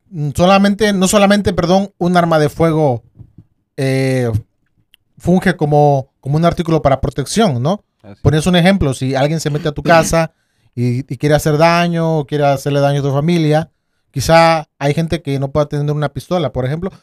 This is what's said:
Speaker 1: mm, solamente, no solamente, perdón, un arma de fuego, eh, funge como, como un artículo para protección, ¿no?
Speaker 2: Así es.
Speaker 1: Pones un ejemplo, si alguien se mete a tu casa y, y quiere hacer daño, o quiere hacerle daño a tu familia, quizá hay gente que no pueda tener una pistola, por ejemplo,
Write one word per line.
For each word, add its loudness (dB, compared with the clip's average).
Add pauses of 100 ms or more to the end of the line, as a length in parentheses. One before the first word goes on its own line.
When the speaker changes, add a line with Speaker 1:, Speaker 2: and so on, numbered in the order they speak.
(120)
Speaker 1:
mm, -6
solamente, 2
no 0
solamente, 2
perdón, 0
un 0
arma 2
de 2
fuego, 0 (760)
eh, -2 (840)
funge 0
como, 0
como -4
un 0
artículo 0
para 2
protección, -2
¿no? -4 (200)
Speaker 2:
Así -20
es. -20
Speaker 1:
Pones 0
un 2
ejemplo, 2
si -4
alguien 0
se -4
mete -4
a -4
tu -10
casa 2 (440)
y, -2 (120)
y -10
quiere 0
hacer 2
daño, 2
o -6
quiere -2
hacerle 0
daño 0
a -4
tu -2
familia, 0 (400)
quizá 2
hay -2
gente -4
que -4
no -4
pueda -2
tener -4
una -2
pistola, -4
por -4
ejemplo, -6 (120)